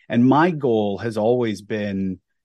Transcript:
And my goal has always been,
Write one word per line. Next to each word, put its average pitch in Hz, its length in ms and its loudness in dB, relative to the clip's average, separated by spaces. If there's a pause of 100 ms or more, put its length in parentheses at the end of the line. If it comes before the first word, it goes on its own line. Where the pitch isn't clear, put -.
And 120 200 2
my 151 240 4
goal 113 480 -2
has 113 180 -6
always 110 460 0
been, 101 580 -6 (240)